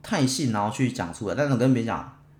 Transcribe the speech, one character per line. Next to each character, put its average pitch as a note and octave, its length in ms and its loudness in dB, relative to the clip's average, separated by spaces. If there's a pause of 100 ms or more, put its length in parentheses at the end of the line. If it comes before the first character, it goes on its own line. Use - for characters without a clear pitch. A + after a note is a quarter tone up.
太 E3 240 0
信， C3 280 0
然 G#2 100 0
后 G#2+ 100 0
去 B2+ 180 2
讲 E2+ 220 -6
出 G#2 140 -8
来。 F2 80 -2
但 D3 120 2
是 C#3 60 2
我 A#2 40 4
跟 C3 160 4
别 A#2 100 0
人 A2+ 40 -4
讲， F2 300 -6 (220)